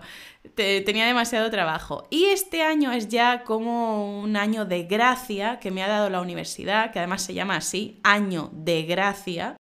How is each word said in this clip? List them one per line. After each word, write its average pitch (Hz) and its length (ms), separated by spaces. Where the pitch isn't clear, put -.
Te-, 196 280
tenía 214 240
demasiado 233 440
trabajo. 165 600
Y 339 160
este 381 360
año 302 300
es 220 160
ya 240 360
como 220 760
un 214 160
año 214 280
de 175 200
gracia 226 760
que 196 100
me 190 120
ha 190 60
dado 208 220
la 185 100
universidad, 180 720
que 190 60
además 180 240
se 185 120
llama 180 220
así, - 460
año 196 500
de 160 320
gracia, 190 800